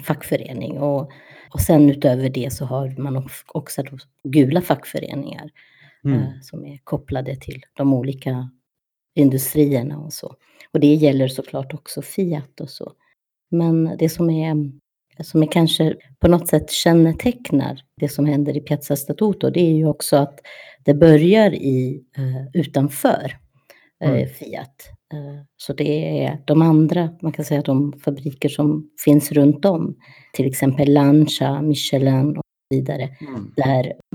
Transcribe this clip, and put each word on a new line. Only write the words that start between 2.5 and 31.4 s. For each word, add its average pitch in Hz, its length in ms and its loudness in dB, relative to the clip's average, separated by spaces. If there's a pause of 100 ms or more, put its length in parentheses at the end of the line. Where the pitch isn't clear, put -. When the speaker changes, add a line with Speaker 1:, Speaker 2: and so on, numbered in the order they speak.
Speaker 1:
så - 120 -10
har 131 340 -6
man 135 180 -6
ox-, 131 300 -10
också - 360 -8
då 131 160 -18 (300)
gula 143 320 2
fackföreningar, - 920 -8 (540)
Speaker 2:
Mm. 135 140 2
Speaker 1:
eh, - 120 -2 (120)
som - 220 -16
är 143 200 -18
kopplade 135 520 -8
till 131 260 -16 (140)
de 139 180 -2
olika 127 560 -6 (640)
industrierna 139 840 2
och 151 140 -16
så. - 240 -16 (360)
Och - 80 0
det 147 140 6
gäller 135 340 2
såklart 131 460 -10
också - 280 -14
Fiat 156 580 -8
och 131 100 -14
så. - 220 -16 (580)
Men 165 480 0
det 165 100 2
som 165 220 -2
är, 156 420 -2 (500)
som 156 200 2
är 151 40 2
kanske 160 500 2 (220)
på 175 100 4
något 170 200 4
sätt 156 220 0
kännetecknar 165 1080 2 (160)
det 147 120 -4
som 139 180 -2
händer 143 300 0
i 151 40 -4
Piazza 147 360 -2
Statuto, 185 540 -2
det 160 100 2
är 165 140 4
ju 156 120 2
också - 300 2
att 143 240 0 (440)
det 143 100 4
börjar 165 600 6
i, 131 500 -2 (120)
eh, 131 440 -4
utanför, - 760 -2 (680)
eh, 147 60 2
Speaker 2:
Mm. 131 180 0
Speaker 1:
Fiat. - 640 -16 (220)
Eh, 143 320 -14 (120)
så - 160 -10
det 147 520 -2
är 139 220 -6
de 156 160 4
andra, 160 480 2 (100)
man 160 120 -6
kan 156 120 -10
säga 143 180 -2
de 143 300 0
fabriker 139 560 -6
som 151 420 -2 (140)
finns 147 280 4
runt 147 320 4
om, 165 320 -2 (360)
till 135 140 -2
exempel 135 460 0
Lancia, 143 720 2